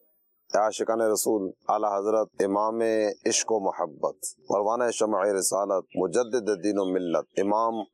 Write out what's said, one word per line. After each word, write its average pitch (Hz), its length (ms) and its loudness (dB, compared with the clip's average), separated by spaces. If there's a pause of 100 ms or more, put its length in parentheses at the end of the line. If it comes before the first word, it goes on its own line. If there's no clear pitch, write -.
(640)
عاشقان 110 380 0
رسول، 107 500 0 (160)
اعلیٰ 104 320 0
حضرت 107 300 0 (100)
امام 107 420 0 (440)
عشق - 260 -2
و 110 80 2
محبت، 82 560 -4 (320)
پروانہ 113 440 0
شمع 107 320 0
رسالت، 98 640 0 (100)
مجدد 104 680 0
دین 101 160 2
و 98 60 2
ملت، 87 400 0 (120)
امام 107 360 2 (200)